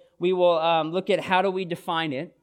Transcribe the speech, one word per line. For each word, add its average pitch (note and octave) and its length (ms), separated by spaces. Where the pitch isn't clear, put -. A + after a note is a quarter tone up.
we F3+ 140
will, F3 260
um, D#3+ 340
look F#3+ 180
at F3 100
how F#3 220
do G3 80
we F#3+ 140
define E3 480
it? D3 300